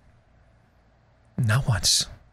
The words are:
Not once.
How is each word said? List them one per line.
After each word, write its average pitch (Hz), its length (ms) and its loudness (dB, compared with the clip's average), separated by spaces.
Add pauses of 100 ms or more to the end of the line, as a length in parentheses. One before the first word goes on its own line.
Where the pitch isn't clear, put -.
(1400)
Not 123 300 0
once. - 380 0 (260)